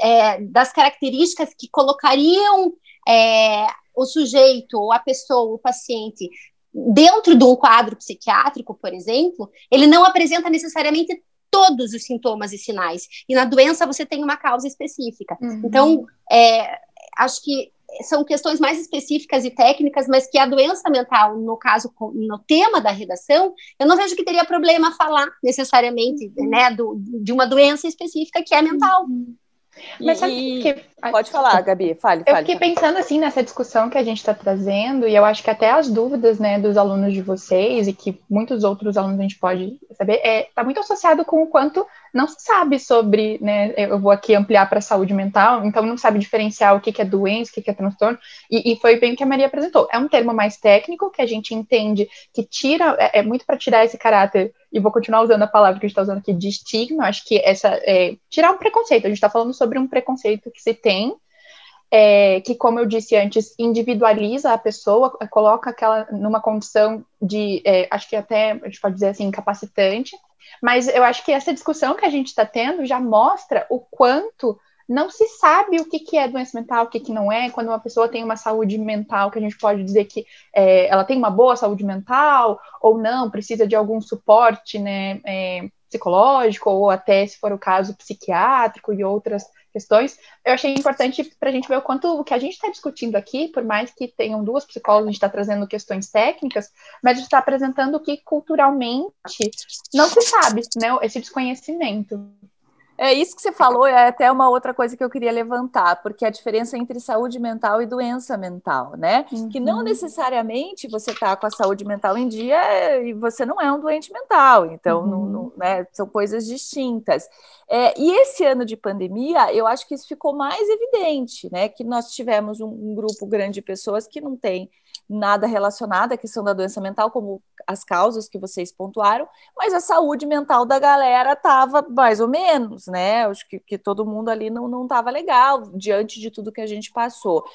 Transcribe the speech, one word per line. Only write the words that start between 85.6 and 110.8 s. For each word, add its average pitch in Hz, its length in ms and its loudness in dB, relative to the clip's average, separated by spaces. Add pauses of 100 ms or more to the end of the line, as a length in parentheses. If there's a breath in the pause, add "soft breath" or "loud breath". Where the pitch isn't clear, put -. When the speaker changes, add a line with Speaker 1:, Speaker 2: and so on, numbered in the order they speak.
Speaker 2:
psicológico, 214 800 2
ou 196 200 2
até, 196 340 2
se 202 140 -14
for 208 140 -6
o 196 60 -8
caso, 196 380 -2
psiquiátrico 220 960 -2
e 196 120 -6
outras 202 400 -6 (280)
questões. 220 460 0 (260 soft breath)
Eu 254 100 2
achei 269 200 -2
importante 277 480 -2 (160)
pra 269 140 -4
gente 254 160 -6
ver 262 100 0
o 269 40 -8
quanto 277 260 -4 (100)
o 294 60 -6
que - 100 -4
a 247 40 0
gente 277 200 -8
tá 427 100 -6
discutindo 240 460 -8
aqui, 254 320 -6
por 294 160 -6
mais 220 300 -4
que 247 160 -10
tenham 214 340 -6
duas 247 220 -4
psicólogas, 214 420 0
a 214 60 -4
gente 202 80 -8
tá 196 80 0
trazendo 202 400 -6
questões 196 420 -10
técnicas, 247 580 -4 (320 soft breath)
mas 247 160 2
a 262 40 -8
gente - 100 -12
tá 277 80 4
apresentando 269 560 -2
o 302 60 -4
que 294 240 -8
culturalmente 285 880 -2 (840)
não 294 140 4
se 466 140 4
sabe, 294 400 2 (140)
né, 226 120 -2 (140)
esse 220 180 -6
desconhecimento. 247 1000 -8 (800)
Speaker 3:
É, 262 120 4
isso 302 200 -2
que - 60 -20
você 403 100 -6
falou 254 360 4
é 247 220 6
até 247 220 2
uma 262 200 4
outra 247 240 -2
coisa 247 200 -4
que 247 80 -8
eu 285 60 -4
queria 233 240 -4
levantar, 233 680 -2
porque 208 200 -10
a 220 60 0
diferença 226 480 -6
entre 240 240 -8
saúde 240 380 -4
mental 226 420 -2
e 240 60 -4
doença 247 500 -6
mental, 180 640 -6
né? 196 260 0 (260)
Que 269 80 -8
não 247 200 -2
Speaker 2:
Uhum. 226 60 -6
Speaker 3:
necessariamente 262 1040 -6